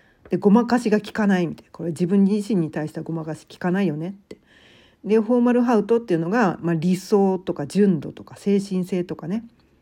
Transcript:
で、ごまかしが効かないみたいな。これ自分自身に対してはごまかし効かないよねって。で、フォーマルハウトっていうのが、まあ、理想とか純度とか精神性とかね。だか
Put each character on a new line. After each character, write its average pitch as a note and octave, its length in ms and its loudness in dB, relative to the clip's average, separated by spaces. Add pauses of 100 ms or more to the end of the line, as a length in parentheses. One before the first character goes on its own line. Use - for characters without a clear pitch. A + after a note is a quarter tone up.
(300)
で、 F3+ 80 -2
ご F#3+ 140 4
ま A#3 140 6
か A#3+ 140 0
し A#3+ 100 -2
が G#3 120 2
効 - 100 -16
か G#3+ 160 -2
な F#3+ 120 2
い E3+ 80 0
み D3+ 80 -8
た - 80 -20
い - 20 -20
な。 - 60 -20
こ - 120 -14
れ E3+ 60 -4
自 E3+ 180 -2
分 G3 160 4
自 G#3 300 0
身 F3+ 80 2
に D3+ 100 -4
対 D#3 160 -6
し D3+ 40 -10
て - 80 -10
は D#3+ 40 -10
ご E3 100 -8
ま D#3+ 120 -8
か D#3 100 -8
し - 120 -20
効 - 100 -20
か F3+ 140 -2
な F#3+ 100 0
い G3 60 0
よ D3+ 100 -4
ね E3 120 -6
っ G3+ 40 -12
て。 - 240 -20 (680)
で、 A3 160 4
フ A3+ 160 0
ォ A#3+ 40 4
ー - 20 2
マ A#3+ 120 4
ル B3 100 4
ハ A#3+ 120 2
ウ G3+ 100 2
ト A3+ 120 2
っ A#3 40 0
て A#3 120 -4
い D#3+ 40 0
う - 20 0
の E3 100 -4
が、 G3+ 320 0
ま E3+ 100 -2
あ、 E3+ 40 2
理 F3 200 0
想 F#3+ 440 2
と F3 140 -8
か C#3+ 140 -6
純 F#3+ 320 2
度 G#2+ 120 -10
と - 120 -18
か - 140 -20
精 G3+ 240 0
神 F#3 240 -4
性 F3+ 180 -4
と - 120 -8
か - 120 -12
ね。 G3 100 -4
だ A#3 40 -6
か - 40 -18 (360)